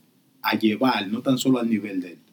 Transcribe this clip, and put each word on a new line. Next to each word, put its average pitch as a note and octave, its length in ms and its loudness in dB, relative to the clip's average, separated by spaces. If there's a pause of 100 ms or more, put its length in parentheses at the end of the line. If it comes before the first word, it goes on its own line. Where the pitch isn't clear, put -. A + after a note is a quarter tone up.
(420)
a G#2+ 180 0
llevar, G#2+ 500 2
no A2+ 120 -4
tan C3 160 2
solo C3 220 2
al A2+ 100 0
nivel G2+ 320 -2
de F2 120 -14
él, - 60 -20 (140)